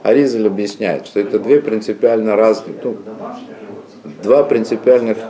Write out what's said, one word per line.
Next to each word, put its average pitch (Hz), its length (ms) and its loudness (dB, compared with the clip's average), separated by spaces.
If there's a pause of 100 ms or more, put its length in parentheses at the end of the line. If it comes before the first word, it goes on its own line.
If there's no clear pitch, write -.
Аризаль 117 440 2
объясняет, 98 600 -4
что - 120 -4
это 113 200 0
две 143 220 4
принципиально 110 720 0
разных, 104 480 2
ну, 120 140 -4 (1200)
два 127 220 4
принципиальных 117 760 2 (120)